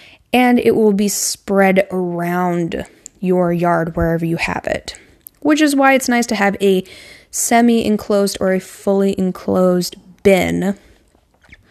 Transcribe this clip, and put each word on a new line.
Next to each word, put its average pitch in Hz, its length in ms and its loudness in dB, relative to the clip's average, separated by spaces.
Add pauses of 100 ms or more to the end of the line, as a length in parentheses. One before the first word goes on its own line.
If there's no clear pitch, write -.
(320)
and 247 260 2
it 226 180 2
will 214 180 2
be 202 160 0
spread 190 800 0
around 175 920 -4 (340)
your 180 340 0
yard 170 420 -2
wherever 165 300 -2
you 165 100 -2
have - 300 -6
it, - 300 -8 (440)
which 302 220 2
is 285 140 2
why 269 180 2
it's 262 160 0
nice 240 160 0
to 226 100 -4
have 196 240 0
a 190 240 2 (480)
semi-enclosed 214 1080 0
or 190 100 0
a 185 80 0
fully 196 580 -2
enclosed 185 800 0 (280)
bin 180 540 0 (920)